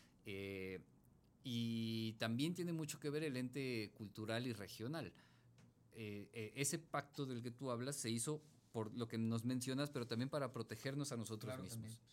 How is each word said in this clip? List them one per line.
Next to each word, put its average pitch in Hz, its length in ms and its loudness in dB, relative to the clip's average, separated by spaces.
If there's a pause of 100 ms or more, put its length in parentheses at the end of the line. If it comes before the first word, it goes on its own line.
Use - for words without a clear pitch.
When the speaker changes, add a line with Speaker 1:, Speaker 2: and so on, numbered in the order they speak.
(260)
Speaker 1:
Eh, 98 540 -2 (640)
y 113 760 2
también 120 360 2
tiene 175 180 0
mucho 156 280 -2
que 151 80 0
ver 151 160 0
el 135 120 0
ente 127 580 0
cultural 110 520 -2
y 127 60 0
regional. 107 600 -4 (800)
Eh, 104 400 -6
eh, 110 220 -4
ese 143 240 2
pacto - 480 -4
del 120 160 -2
que 123 80 -2
tú 127 200 -2
hablas 123 260 0
se 113 140 0
hizo 147 320 2 (300)
por 110 240 0
lo 117 120 0
que 113 100 0
nos 113 260 4
mencionas, 127 460 2
pero 123 160 0
también 120 220 2
para 139 240 2
protegernos 135 600 -2
a 120 40 -2
nosotros 107 320 -4
Speaker 2:
Claro, 101 160 -4
Speaker 1:
mismos. 110 340 -6
Speaker 2:
también, - 0 - (140)